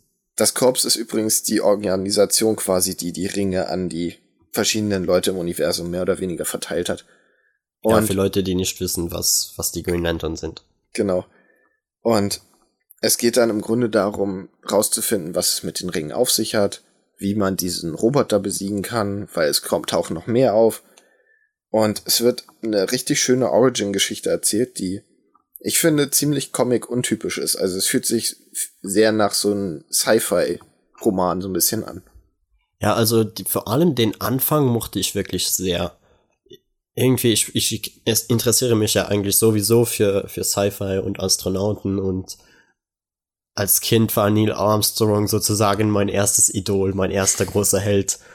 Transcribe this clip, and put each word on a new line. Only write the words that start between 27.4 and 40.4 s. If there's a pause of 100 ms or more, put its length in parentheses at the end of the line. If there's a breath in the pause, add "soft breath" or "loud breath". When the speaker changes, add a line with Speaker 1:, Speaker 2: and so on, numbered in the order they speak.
Speaker 1:
Also
es
fühlt
sich (440)
sehr
nach
so
einem
Sci-Fi-Roman
so
ein
bisschen
an. (760)
Speaker 2:
Ja,
also
die,
vor
allem
den
Anfang
mochte
ich
wirklich
sehr. (960)
Irgendwie,
ich,
ich,
es
interessiere
mich
ja
eigentlich
sowieso
für,
für